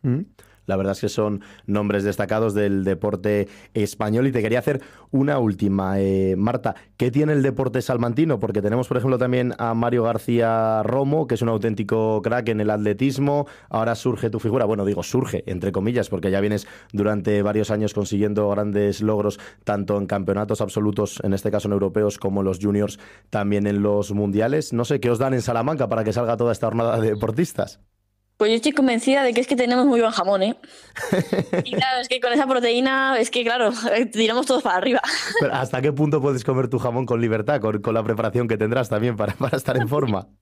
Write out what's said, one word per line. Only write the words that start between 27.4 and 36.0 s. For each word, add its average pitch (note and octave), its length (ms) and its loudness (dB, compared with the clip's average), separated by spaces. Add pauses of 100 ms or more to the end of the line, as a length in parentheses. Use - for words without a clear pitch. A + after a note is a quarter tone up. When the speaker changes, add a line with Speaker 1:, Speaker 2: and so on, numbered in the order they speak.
Speaker 2:
Pues G#3+ 140 2
yo A3+ 60 4
estoy A#3 160 0
convencida C4+ 520 2
de B3 80 4
que A3+ 100 2
es C4 60 -2
que C#4+ 80 0
tenemos B3 300 2
muy A#3+ 160 4
buen A3+ 100 2
jamón, F#3+ 300 2
¿eh? G#3+ 160 0 (540)
Speaker 1:
<laughs> F#3 540 0
Speaker 2:
Y - 60 -10
claro, B3 300 0
es A#3+ 80 -8
que B3 100 -2
con A#3+ 140 0
esa C#4 140 2
proteína, C4 720 2
es A3+ 100 2
que B3 140 -2
claro, A#3 280 2 (200)
<laughs> A3+ 200 0
tiramos A3+ 360 2
todos C4 160 2
para F#3+ 120 2
arriba. A#3 260 2 (380)
Speaker 1:
Pero C#3 140 2
¿hasta B2+ 280 -2
qué C#3+ 120 2
punto D3 260 2